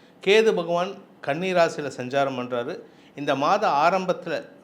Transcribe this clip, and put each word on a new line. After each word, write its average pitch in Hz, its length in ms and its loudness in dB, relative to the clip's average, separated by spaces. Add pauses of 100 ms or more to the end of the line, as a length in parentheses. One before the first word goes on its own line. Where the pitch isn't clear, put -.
(220)
கேது 220 320 4
பகவான் 175 360 -2 (360)
கன்னி 165 300 -2
ராசியில 151 400 2
சஞ்சாரம் 135 420 -2
பண்றாரு. 123 360 -6 (460)
இந்த 143 140 -2
மாத 170 300 0 (200)
ஆரம்பத்துல 175 500 0 (300)